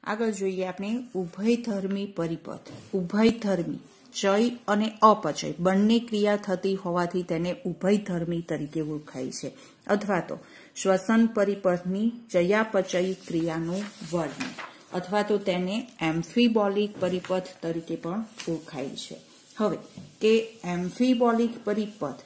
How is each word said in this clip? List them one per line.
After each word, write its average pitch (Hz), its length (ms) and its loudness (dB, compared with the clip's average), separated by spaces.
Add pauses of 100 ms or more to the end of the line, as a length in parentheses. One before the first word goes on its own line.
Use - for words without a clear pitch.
આગળ 220 280 -2
જોઈએ 190 340 -2
આપણે 202 380 -4 (120)
ઉભયધર્મી 196 880 0
પરિપથ. 165 540 -6 (340)
ઉભયધર્મી, 196 840 2 (420)
ચય 208 300 4 (160)
અને 214 340 0
અપચય 165 580 4
બંને 202 400 6
ક્રિયા 208 380 2
થતી 196 380 -2
હોવાથી 175 480 -2
તેને 175 320 -2 (100)
ઉભયધર્મી 175 760 0
તરીકે 156 400 -4
ઓળખાય 151 500 -6
છે. 135 200 -8 (360)
અથવા 202 320 0
તો - 180 -8 (380)
શ્વસન 208 520 4
પરિપથની 196 840 0 (200)
ચયાપચયી 190 800 2
ક્રિયાનું 170 720 -4 (280)
વર્ણન, 156 380 -4 (440)
અથવા 180 300 0
તો 208 140 0
તેને 190 500 -2 (140)
એમ્ફીબોલિક 208 1000 2
પરિપથ 185 480 -2 (140)
તરીકે 165 340 -4
પણ 180 300 -6 (220)
ઓળખાય 151 420 -6
છે. - 260 -12 (420)
હવે 208 200 2 (440)
કે 220 420 4
એમ્ફીબોલિક 233 1000 2
પરિપથ 208 520 -4 (100)